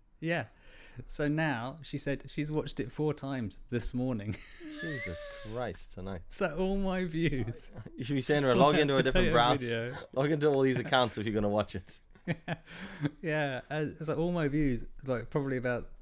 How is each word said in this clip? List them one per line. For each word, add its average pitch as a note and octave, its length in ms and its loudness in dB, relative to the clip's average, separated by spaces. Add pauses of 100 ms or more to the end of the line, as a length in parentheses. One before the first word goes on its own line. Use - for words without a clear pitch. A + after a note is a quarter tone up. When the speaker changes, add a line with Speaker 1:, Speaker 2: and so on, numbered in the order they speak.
(200)
Speaker 1:
Yeah. D#3+ 240 -2 (640)
So D3+ 220 -2
now, D3 540 -2
she - 160 -8
said C#3 280 -4
she's D3 260 -4
watched D#3 260 -4
it B2 140 -4
four D3+ 220 0
times C3 460 -6 (100)
this A#2+ 240 -2
morning. A#2 400 -2 (240)
<laughs> D4+ 240 -12
Speaker 2:
Jesus B2 360 -4 (320)
Christ, A2+ 440 -6
tonight. F#2 340 -8
Speaker 1:
So E3 300 0
all F#3+ 180 2
my F#3 280 0
views D3+ 680 -2 (240)
Speaker 2:
You B2+ 80 -6
should C#3+ 120 -2
be C3 60 2
saying D3 200 4
to C3+ 60 4
her, B2 40 10
Speaker 1:
on A#2 60 6
Speaker 2:
"Log D3 160 10
Speaker 1:
that D3+ 80 6
Speaker 2:
into C#3 160 4
a B2+ 40 6
different B2+ 260 6
Speaker 1:
potato F#2+ 40 2
Speaker 2:
browser. A#2+ 580 4
Speaker 1:
video. C#3 80 -8 (140)
Speaker 2:
Log D3 180 2
into D3+ 180 4
all C#3 120 4
these C3 180 4
accounts B2 380 2
if G#2+ 80 -2
you're G#2+ 100 0
gonna G#2 140 2
watch G#2 260 0
it." - 260 -12 (260)
Speaker 1:
<laughs> F3 120 -4 (840)
Yeah, D3+ 380 -2 (100)
uh, D3+ 140 -2 (160)
it's D3+ 80 -8
like D#3 100 0
all F3 140 0
my D#3+ 160 2
views, C3+ 360 2 (220)
like, B2 240 -2
probably C3+ 280 0
about, A#2+ 300 -2 (140)